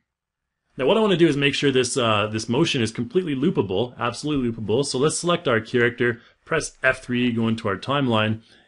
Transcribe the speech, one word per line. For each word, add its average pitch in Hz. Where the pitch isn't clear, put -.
Now 131
what 185
I 220
wanna 208
do 165
is 139
make 143
sure 143
this, 127
uh, 110
this 110
motion 117
is 110
completely 151
loopable, 123
absolutely 120
loopable. 113
So 139
let's 147
select 170
our 113
character, 120
press -
F 131
three, 123
go 113
into 113
our 95
timeline, 110